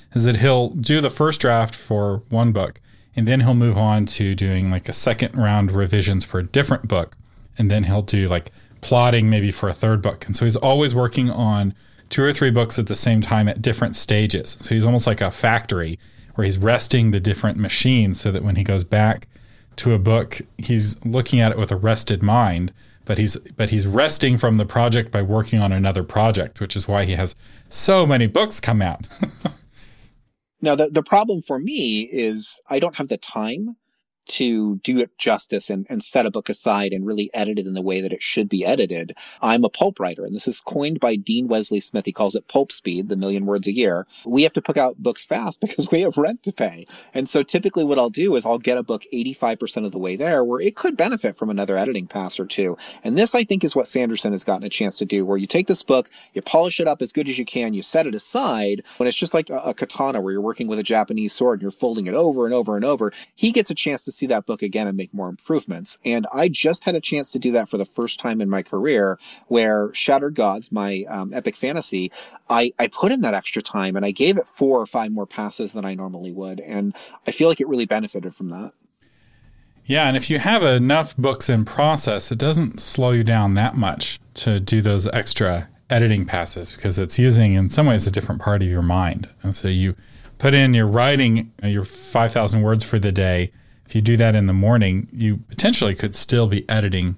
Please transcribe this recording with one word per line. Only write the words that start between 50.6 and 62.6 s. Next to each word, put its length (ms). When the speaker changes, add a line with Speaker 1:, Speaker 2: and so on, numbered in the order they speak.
Speaker 2:
it 140
could 220
benefit 400
from 120
another 280
editing 320
pass 320
or 60
two. 300
And 120
this, 160
I 120
think, 180
is 140
what 100
Sanderson 460
has 100
gotten 240
a 40
chance 280
to 60
do, 200
where 140
you 80
take 220
this 160
book, 260
you 80
polish 380
it 80
up 120
as 120
good 160
as 100
you 60
can, 300
you 80
set 260
it 80
aside 640
when 100
it's 100
just 180
like 160
a, 80
a 160
katana 460
where 120
you're 80
working 260
with 140
a 20
Japanese 500
sword 280
and 20
you're 80
folding 380
it 60
over 300
and 100
over 200